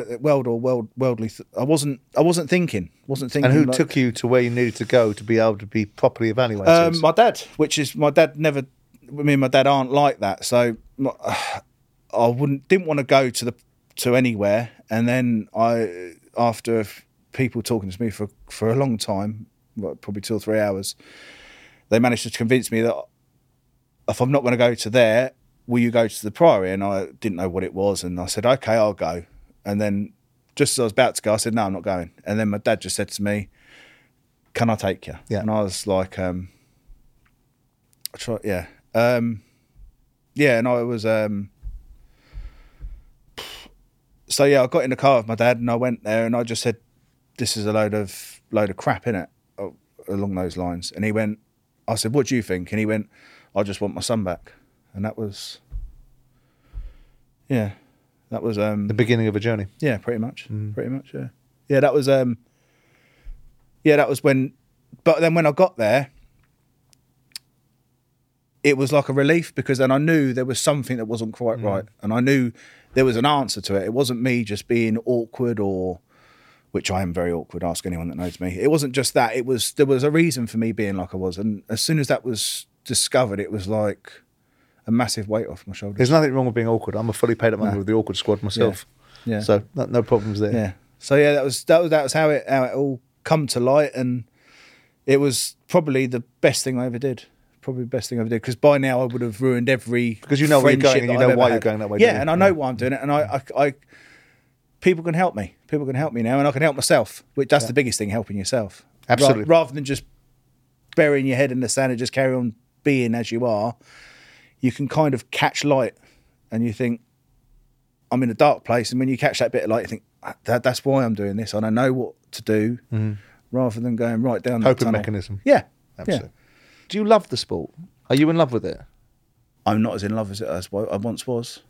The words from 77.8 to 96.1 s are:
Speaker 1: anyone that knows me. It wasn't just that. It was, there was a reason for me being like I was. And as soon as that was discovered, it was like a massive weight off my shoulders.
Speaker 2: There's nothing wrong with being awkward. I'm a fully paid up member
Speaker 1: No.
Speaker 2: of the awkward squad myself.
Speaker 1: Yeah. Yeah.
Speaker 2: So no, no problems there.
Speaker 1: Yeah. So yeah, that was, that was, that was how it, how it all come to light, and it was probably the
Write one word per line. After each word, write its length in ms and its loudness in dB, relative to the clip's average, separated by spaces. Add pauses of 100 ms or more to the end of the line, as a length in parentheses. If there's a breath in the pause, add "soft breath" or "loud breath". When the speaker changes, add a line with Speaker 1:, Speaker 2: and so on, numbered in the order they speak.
Speaker 1:
anyone 220 -6
that 100 -8
knows 220 -8
me. 200 -6
It 120 4
wasn't 220 0
just 200 -2
that. 220 2
It 100 -2
was, 280 -2
there 120 4
was 180 2
a 80 2
reason 360 0
for 100 -6
me 140 -2
being 240 -4
like 180 -6
I 40 -6
was. 200 -4
And 320 -4
as 120 -4
soon 180 0
as 80 -2
that 160 -2
was 420 -6 (200)
discovered, 540 0
it 120 -6
was 160 -6
like 540 -4 (640)
a 40 0
massive 360 0
weight 200 -2
off 200 -14
my 60 -12
shoulders. 240 -10
Speaker 2:
There's 140 4
nothing 220 4
wrong 120 2
with 100 -2
being 120 0
awkward. 280 -2
I'm 140 -2
a 40 -2
fully 220 2
paid 180 2
up 60 -4
member 160 0
Speaker 1:
No. 60 -2
Speaker 2:
of 60 -4
the 60 2
awkward 240 0
squad 260 0
myself. 420 -2 (400 soft breath)
Speaker 1:
Yeah. 120 -2
Yeah. 40 -2
Speaker 2:
So 220 2 (120)
no, 100 -2
no 180 0
problems 360 0
there. 140 0
Speaker 1:
Yeah. 180 -2 (280)
So 160 -2
yeah, 180 4
that 100 0
was, 220 -6
that 160 6
was, 100 0
that 120 2
was 100 -4
how 160 2
it, 180 0
how 180 2
it 80 -6
all 260 -2 (240)
come 240 0
to 120 -2
light, 360 4
and 280 -4 (840 soft breath)
it 100 6
was 380 0 (120)
probably 400 2
the 140 -4 (200)